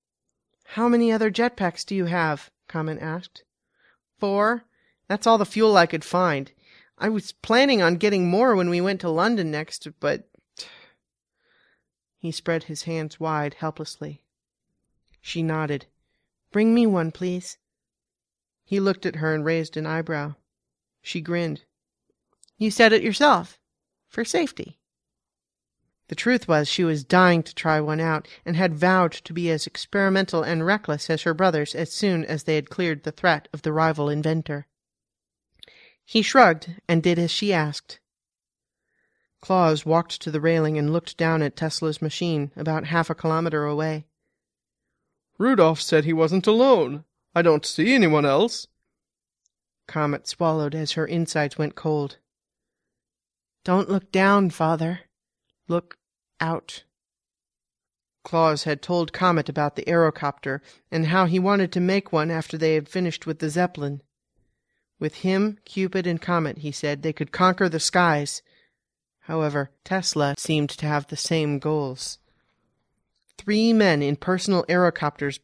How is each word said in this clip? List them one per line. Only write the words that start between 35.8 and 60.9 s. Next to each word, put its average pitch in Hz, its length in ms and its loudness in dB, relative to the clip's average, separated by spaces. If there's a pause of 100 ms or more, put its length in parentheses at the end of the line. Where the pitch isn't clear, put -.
He 220 180 0
shrugged 175 520 2 (140)
and 165 160 2
did 175 160 2
as 170 100 -2
she 202 220 -2
asked. 151 480 -6 (1400)
Claus 165 460 2
walked 165 340 0
to 156 120 -8
the 151 80 -2
railing 156 360 2
and 147 160 0
looked - 240 -4
down 160 240 2
at 143 140 -2
Tesla's 160 480 -6
machine, 156 540 -4
about 156 300 -4
half 165 220 0
a 160 60 -6
kilometer 160 500 -2
away. 156 420 -4 (1300)
"Rudolph 185 420 4
said 156 240 2
he 165 80 -2
wasn't 165 360 0
alone. 214 560 4 (280)
I 175 100 2
don't 156 220 4
see 214 300 2
anyone 151 320 4
else." 156 400 0 (1200)
Comet 147 400 -4
swallowed 156 480 -2
as 156 180 -6
her 160 140 -4
insides 160 500 -2
went 151 200 -4
cold. 147 420 -4 (1400)
"Don't 185 260 2
look 190 220 -2
down, 196 400 4
Father. 165 520 -2 (640)
Look 170 280 -4 (440)
out." - 420 -6 (1400)
Claus 160 400 2
had 147 180 -4
told 175 300 -2
Comet 170 360 0
about 147 280 -4
the 143 80 -8
aerocopter 151 760 0 (300)